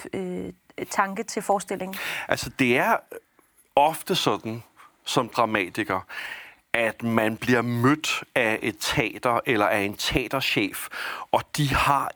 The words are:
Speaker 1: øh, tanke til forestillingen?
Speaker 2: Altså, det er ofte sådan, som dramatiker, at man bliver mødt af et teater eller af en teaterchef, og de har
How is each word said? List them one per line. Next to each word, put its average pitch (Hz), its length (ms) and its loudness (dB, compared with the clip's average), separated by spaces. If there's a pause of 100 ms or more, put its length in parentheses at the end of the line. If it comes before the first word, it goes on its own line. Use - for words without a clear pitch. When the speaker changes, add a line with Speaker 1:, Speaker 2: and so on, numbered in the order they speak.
(120)
Speaker 1:
øh, 180 400 -6 (380)
tanke 196 320 -2
til 214 200 -6
forestillingen? 196 540 -4 (320)
Speaker 2:
Altså, - 300 -2
det 127 200 4
er 202 180 4 (800)
ofte 156 380 2
sådan, 113 480 0 (420)
som 120 240 0
dramatiker, 104 720 0 (760)
at 113 280 0
man 113 340 2
bliver 123 260 4
mødt 120 640 2 (100)
af 113 280 2
et 104 180 -2
teater 120 640 0
eller 107 200 4
af 104 140 2
en 101 140 -2
teaterchef, - 920 -2 (440)
og 113 100 2 (140)
de 139 180 2
har 139 420 2